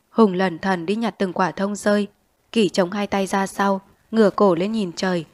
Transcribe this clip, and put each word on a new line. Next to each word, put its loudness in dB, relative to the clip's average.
Hùng 4
lẩn -2
thẩn -2
đi -2
nhặt -4
từng -2
quả 0
thông -4
rơi. 0
Kỳ 2
chống 0
hai -4
tay -2
ra -2
sau, -2
ngửa 4
cổ 4
lên -2
nhìn -2
trời, -2